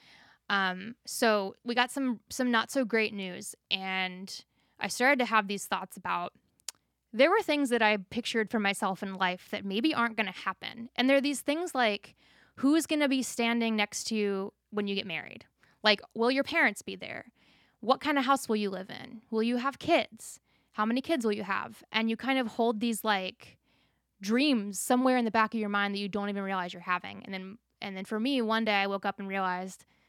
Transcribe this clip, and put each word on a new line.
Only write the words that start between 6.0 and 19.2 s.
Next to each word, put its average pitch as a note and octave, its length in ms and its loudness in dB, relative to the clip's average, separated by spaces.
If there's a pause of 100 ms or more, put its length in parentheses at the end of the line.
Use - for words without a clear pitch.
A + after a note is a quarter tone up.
there C4+ 200 6
were G#4+ 100 4
things D4 280 0
that A#3 120 2
I G#3+ 160 4
pictured G#3 540 -4
for A3+ 80 0
myself G3 420 -2
in G3 140 -6
life F#3 360 -2
that G3+ 140 -6
maybe A3+ 280 0
aren't A3+ 240 0
gonna G3+ 140 0
happen. - 640 -8
And B3+ 140 2
there C#4 80 8
are C4+ 40 4
these C#4 200 -2
things D#4+ 320 -2
like, A3 420 0 (420)
who's D4 280 4
gonna D4 240 2
be C4 140 2
standing A#3 520 0
next - 300 -2
to A3+ 100 -2
you G3+ 380 -2 (160)
when G#3 180 -2
you G3 60 -2
get G3 140 -4
married? - 380 -10 (360)
Like, G#3 200 4 (120)
will A3+ 160 2
your C4+ 140 2
parents C#4 400 2
be F#3+ 120 -8
there? - 300 -12 (540)
What B3+ 220 2
kind D4 180 2
of B3 60 2
house C4+ 220 2
will G#3+ 100 0
you G#3 120 0
live F#3+ 220 -8
in? - 300 -14 (100)